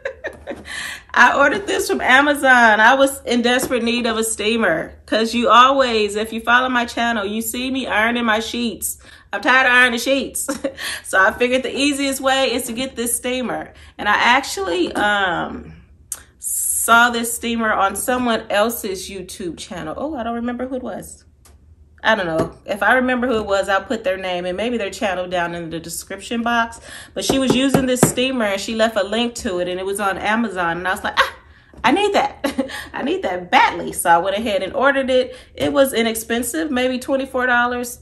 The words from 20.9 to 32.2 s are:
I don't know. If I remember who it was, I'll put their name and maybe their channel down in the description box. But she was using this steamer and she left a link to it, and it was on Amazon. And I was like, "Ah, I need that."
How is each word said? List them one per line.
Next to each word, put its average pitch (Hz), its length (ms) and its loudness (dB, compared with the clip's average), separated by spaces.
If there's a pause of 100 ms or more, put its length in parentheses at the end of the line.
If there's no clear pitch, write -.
I 220 100 0
don't 196 140 -2
know. 165 280 -4 (100)
If 196 180 -6
I 214 100 4
remember 254 320 0
who 247 120 0
it 208 100 -4
was, 196 200 0
I'll 196 140 0
put 214 220 -6
their 185 140 -2
name 180 280 -6
and 180 100 -6
maybe 233 220 -4
their 196 140 -6
channel 185 360 -4
down 175 280 -4
in 170 160 -10
the 165 80 -8
description 196 640 -8
box. 233 360 -2 (360)
But 196 100 -4
she 269 140 2
was 254 160 2
using 269 320 2
this 254 140 0
steamer 254 440 2
and 196 160 -2
she 226 140 -6
left 220 200 2
a 202 80 2
link 233 320 -2
to 185 220 -4
it, 180 100 -2
and 180 120 -4
it 190 60 -8
was 202 140 -4
on 196 200 -2
Amazon. 190 580 -2
And 180 100 -6
I 185 40 0
was 208 120 -4
like, - 140 -6
"Ah, - 160 0 (500)
I 233 80 6
need 403 220 2
that." - 560 -2 (120)